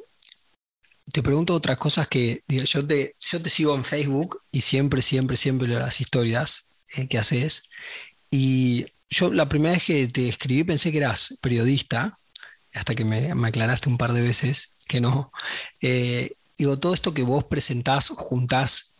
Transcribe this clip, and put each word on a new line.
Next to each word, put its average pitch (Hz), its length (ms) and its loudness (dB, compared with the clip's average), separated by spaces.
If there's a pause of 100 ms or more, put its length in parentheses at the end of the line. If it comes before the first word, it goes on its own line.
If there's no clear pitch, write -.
(1120)
te 139 120 -2
pregunto 160 320 2
otras 160 220 0
cosas 151 300 2
que, 120 400 0
digo, 131 180 0
yo 139 200 -2
te, 147 320 -2
yo - 240 -2
te 165 80 -6
sigo 151 240 2
en 135 100 -2
Facebook 147 680 -2
y 135 100 0
siempre, 135 400 2
siempre, 131 360 2
siempre 131 300 0
leo 120 120 0
las 127 220 -2
historias, 120 680 0 (280)
eh, 131 120 -4
que 131 100 -2
haces. 127 520 0 (600)
Y 131 560 2 (240)
yo - 240 2
la 160 160 2
primera 156 240 2
vez 180 100 0
que 143 240 2
te 123 220 -2
escribí 131 340 0
pensé 165 280 2
que 151 80 0
eras 131 420 0
periodista, 127 800 0 (560)
hasta - 180 -4
que 113 120 -2
me, 117 280 0
me 120 140 0
aclaraste 117 420 0
un 120 80 2
par 120 160 0
de 120 80 2
veces 120 540 -2 (120)
que 127 140 0
no. 139 300 0 (500)
Eh, 123 520 -2 (220)
digo, 139 220 0
todo 175 160 0
esto 180 180 -2
que 147 120 -2
vos 131 220 2
presentás, 135 640 0
juntás - 920 0